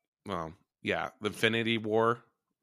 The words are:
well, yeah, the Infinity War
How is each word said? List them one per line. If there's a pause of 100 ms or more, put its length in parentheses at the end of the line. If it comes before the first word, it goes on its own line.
(280)
well, (300)
yeah, (120)
the
Infinity
War (400)